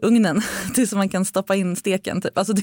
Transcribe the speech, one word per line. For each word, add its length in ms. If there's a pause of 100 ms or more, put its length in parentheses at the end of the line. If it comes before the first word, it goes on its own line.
ugnen 400 (160)
<laughs> 160
tills 180
man 160
kan 160
stoppa 300
in 220
steken. 440
Typ. 180
Alltså 140
det 100